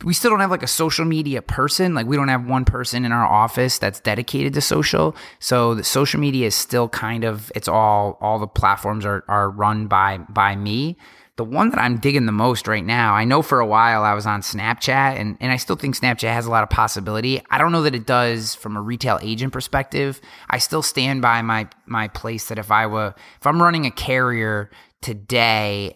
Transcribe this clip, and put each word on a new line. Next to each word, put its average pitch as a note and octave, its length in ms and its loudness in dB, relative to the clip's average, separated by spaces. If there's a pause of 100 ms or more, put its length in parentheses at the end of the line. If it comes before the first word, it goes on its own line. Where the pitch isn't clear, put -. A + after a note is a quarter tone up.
We E3+ 100 0
still A3+ 160 2
don't G#3 120 4
have, G3 100 2
like, F3+ 120 0
a B2+ 40 -4
social D#3+ 380 0
media D3+ 360 -2
person. E3+ 520 0
Like, A#2 120 -2
we C#3 120 0
don't C#3 100 2
have B2+ 180 0
one B2+ 200 0
person B2 400 0
in A#2 80 0
our A#2+ 120 2
office A#2 540 2
that's G2+ 220 -4
dedicated C#3 540 -2
to D3 40 0
social. D3+ 560 0 (240)
So A#2+ 340 2
the G#2+ 120 -4
social C#3+ 340 0
media C3 280 0
is G#2 80 -2
still A#2+ 340 -2
kind A2+ 340 -4
of, A2 320 -6
it's A2 140 -6
all, G#2 500 2
all G#2+ 180 0
the G#2 100 -4
platforms G2+ 580 0
are, G2+ 240 -4
are G2+ 200 2
run G#2 380 0
by, G2 300 2 (100)
by G2+ 300 2
me. A#2 400 -4 (400)
The A#2 80 -4
one D#3 240 2
that - 100 -2
I'm A#2+ 200 2
digging C#3 260 2
the A2 80 0
most A2+ 340 0
right G#2+ 160 -2
now, A2+ 300 4
I G#2+ 100 4
know C3 180 4
for C#3 200 0
a A#2 40 0
while A2 380 4
I G#2 100 4
was G#2 120 -2
on G#2 160 -2
Snapchat, A#2+ 800 -2
and, G#2 200 -6
and B2+ 120 -2
I B2+ 60 0
still F#2+ 200 -4
think C3+ 200 -4
Snapchat A#2+ 340 -2
has A#2 140 -2
a A#2 60 -6
lot A2+ 120 2
of G#2+ 60 -4
possibility. A2 800 0
I - 80 2
don't D#3+ 140 2
know E3 120 2
that C#3+ 120 2
it A2+ 100 -6
does A#2 500 0
from G#2 200 -10
a G#2 60 -6
retail A2+ 400 -2
agent A2+ 320 -4
perspective. C#3 640 -4 (300)
I - 100 -2
still D#3 220 -2
stand C3+ 400 0
by A#2 200 4
my, A2+ 260 -2 (180)
my A2 240 -4
place A2+ 400 -8
that A2 100 -8
if G#2 100 -6
I A2 180 4
were, G#2+ 280 -4 (240)
if - 80 -2
I'm D#3+ 140 4
running E3 240 4
a B2 60 -2
carrier A2+ 800 -2 (300)
today G#2+ 960 0